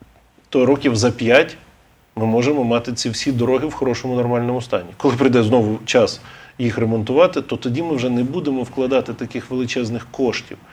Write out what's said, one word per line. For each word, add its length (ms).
то 160
років 300
за 160
п'ять 460
ми 60
можемо 380
мати 300
ці 160
всі 220
дороги 360
в 60
хорошому, 420
нормальному 460
стані. 360
Коли 180
прийде 280
знову 420
час 360
їх 200
ремонтувати, 640
то 160
тоді 260
ми 120
вже 140
не 140
будемо 400
вкладати 500
таких 380
величезних 600
коштів. 460